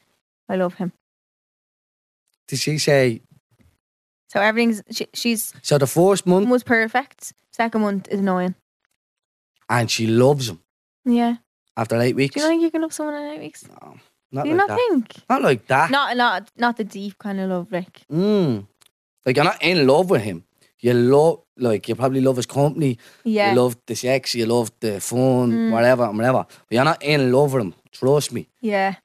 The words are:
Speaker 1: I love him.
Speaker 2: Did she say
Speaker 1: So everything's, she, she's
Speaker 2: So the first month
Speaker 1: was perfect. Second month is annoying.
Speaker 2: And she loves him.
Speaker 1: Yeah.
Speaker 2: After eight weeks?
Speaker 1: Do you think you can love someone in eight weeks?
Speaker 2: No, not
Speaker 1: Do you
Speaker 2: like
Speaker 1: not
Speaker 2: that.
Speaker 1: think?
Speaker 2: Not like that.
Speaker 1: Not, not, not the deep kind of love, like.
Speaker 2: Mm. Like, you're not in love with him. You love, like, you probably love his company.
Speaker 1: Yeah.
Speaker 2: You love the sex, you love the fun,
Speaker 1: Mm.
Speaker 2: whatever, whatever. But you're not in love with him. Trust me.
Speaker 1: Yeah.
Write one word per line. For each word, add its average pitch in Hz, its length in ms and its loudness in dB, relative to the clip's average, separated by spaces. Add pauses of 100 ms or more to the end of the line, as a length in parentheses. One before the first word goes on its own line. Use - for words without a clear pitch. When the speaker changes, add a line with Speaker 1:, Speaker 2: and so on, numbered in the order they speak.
(480)
Speaker 1:
I 196 100 -6
love 180 180 -2
him. 180 180 -8 (1500)
Speaker 2:
Did 135 120 -6
she 151 180 -4
say 131 440 2 (1080)
Speaker 1:
So 202 120 -2
everything's, 220 400 0 (100)
she, - 220 -8
she's - 480 -4
Speaker 2:
So 147 160 2
the 139 100 2
first 180 380 2
month 190 240 2
Speaker 1:
was 247 140 2
perfect. 233 720 -2 (180)
Second 226 300 -2
month 202 280 -2
is 202 100 -4
annoying. 185 360 -2 (1120)
Speaker 2:
And 117 200 0
she 113 180 -2
loves 123 420 2
him. 82 100 -12 (460)
Speaker 1:
Yeah. 240 300 0 (400)
Speaker 2:
After 113 240 -2
eight 120 160 0
weeks? 139 200 -2
Speaker 1:
Do 285 60 -4
you 311 60 0
think 330 140 2
you 330 100 2
can 320 100 -4
love 320 120 -6
someone 302 220 -8
in 294 160 -10
eight 311 80 -14
weeks? - 280 -20
Speaker 2:
No, - 280 -20 (360)
not 139 120 -6
Speaker 1:
Do 294 60 -4
you 330 60 0
Speaker 2:
like 392 120 2
Speaker 1:
not - 20 -
Speaker 2:
that. - 80 -4 (120)
Speaker 1:
think? 269 260 -2 (140)
Speaker 2:
Not 269 120 0
like 147 260 0
that. 143 240 2
Speaker 1:
Not, 262 260 0
not, 214 400 0
not 233 200 0
the 220 60 -4
deep 196 340 -12
kind 196 220 -8
of 190 100 -4
love, 175 220 -6
like. 180 300 -10 (100)
Speaker 2:
Mm. 165 560 0 (580)
Like, 127 120 0
you're 147 80 4
not 208 180 -2
in 160 240 2
love 175 240 4
with 131 100 2
him. 92 220 -8 (380)
You 123 120 2
love, 139 460 4 (180)
like, 113 320 -2
you 113 60 -2
probably 131 260 -2
love 131 140 2
his 120 100 -4
company. 139 540 -2 (240)
Speaker 1:
Yeah. 208 300 0
Speaker 2:
You 180 80 4
love 123 140 0 (120)
the 110 80 -8
sex, 127 400 -2
you 117 100 0
love 113 260 0 (100)
the 104 180 -4
fun, 123 520 0
Speaker 1:
Mm. 113 200 0
Speaker 2:
whatever, 120 400 2
whatever. 113 360 0
But - 220 -20
you're 120 140 2
not 160 180 0
in 139 300 2
love 135 220 2
with 127 100 0
him. 87 100 -8 (180)
Trust 139 420 0
me. 101 160 -10 (120)
Speaker 1:
Yeah. 196 440 -2